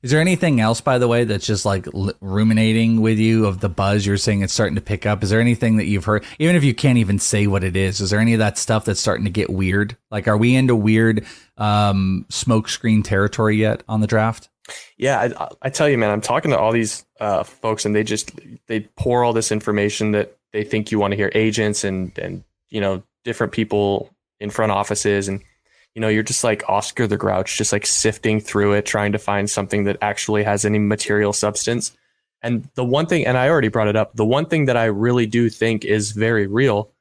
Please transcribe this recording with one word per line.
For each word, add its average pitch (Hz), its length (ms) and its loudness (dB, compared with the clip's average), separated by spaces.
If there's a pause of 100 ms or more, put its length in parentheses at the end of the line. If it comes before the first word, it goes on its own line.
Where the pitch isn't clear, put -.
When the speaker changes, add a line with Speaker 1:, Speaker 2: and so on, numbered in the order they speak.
Speaker 1:
Is 123 100 -2
there 151 80 4
anything 160 400 2
else, 110 200 2
by 127 180 2
the 123 100 2
way, 120 160 2
that's 104 220 -2
just, 104 180 -2
like, 98 280 -2
l-, 95 280 -4
ruminating 110 800 2
with 110 180 2
you 110 280 4
of 95 120 -2
the 98 100 -2
buzz 98 380 0
you're 101 100 2
saying 101 260 0
it's 95 100 -2
starting 98 240 0
to 101 40 -2
pick - 260 -6
up? 104 180 0
Is 95 60 -2
there 110 100 4
anything 117 380 2
that 95 80 0
you've 95 180 -2
heard, 107 200 0 (140)
even 165 160 2
if 165 80 4
you 139 100 4
can't 123 260 2
even 101 200 2
say 104 300 0
what 98 160 0
it 92 100 -2
is, 95 260 0
is 95 100 -4
there 104 100 2
any 117 120 4
of 113 60 2
that 107 200 0
stuff 110 260 -2
that's 98 160 -2
starting 85 240 -2
to 101 60 -2
get 98 200 -2
weird? 95 460 -2 (160)
Like, 104 160 -4
are 107 80 4
we 120 180 4
into 131 220 4
weird, 110 500 2 (300)
um, 101 760 2
smokescreen 110 720 0
territory 104 540 0
yet 107 320 0
on 107 120 -2
the 107 60 2
draft? 110 440 -2 (460)
Speaker 2:
Yeah, 131 220 0
I, - 260 -2
I, - 40 -10 (140)
I 135 80 -4
tell 147 180 2
you, 135 100 4
man, 110 120 2
I'm 104 100 0
talking 143 320 -2
to 117 60 2
all 110 120 2
these, 113 340 -2 (140)
uh, 101 240 0
folks, - 420 -6
and 104 80 0
they 107 120 2
just, 107 260 -6 (380)
they 110 120 -2 (140)
pour 123 300 2
all 120 80 2
this 113 180 0
information 104 640 0
that 104 240 -2 (160)
they 107 100 -4
think 107 300 -4
you 107 80 0
wanna 101 160 0
hear, 101 180 -2
agents 107 480 0
and, 95 360 -6
and, 92 260 -10 (240)
you 107 120 -8
know, 98 220 -4 (220)
different 113 280 -4
people 101 640 -2 (240)
in 104 120 -8
front 110 200 -2
offices, 196 560 0
and, 95 140 -6 (540)
you 113 60 -14
know, 110 80 0
you're 107 160 0
just - 180 -4
like 107 260 -2
Oscar 107 380 -2
the 101 100 -2
Grouch, 98 400 -2
just, - 160 -2
like, 104 140 -2
sifting 107 540 0
through 101 320 0
it, 104 120 0
trying 104 280 -2
to 107 60 -2
find 101 300 -2
something 101 360 -2
that 101 180 -2
actually 104 400 -2
has 104 220 0
any 104 160 2
material 104 520 0
substance. 107 640 -4 (460)
And 117 320 -4
the 127 100 -4
one 139 220 0
thing, 160 200 0
and 123 120 2
I 127 100 2
already 147 200 2
brought 107 180 0
it 104 80 0
up, 110 220 -2
the 110 80 0
one 131 220 0
thing 160 180 0
that 131 120 2
I 113 100 2
really 113 400 2
do 117 220 2
think 110 360 -2
is 104 260 0
very 107 380 0
real 107 420 0 (100)